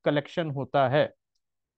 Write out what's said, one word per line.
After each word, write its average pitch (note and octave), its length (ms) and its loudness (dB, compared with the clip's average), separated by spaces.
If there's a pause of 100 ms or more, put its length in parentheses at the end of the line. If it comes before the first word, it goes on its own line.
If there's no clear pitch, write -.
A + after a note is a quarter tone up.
कलेक्शन D3+ 440 -2
होता C3+ 400 0
है। C#3 240 2 (640)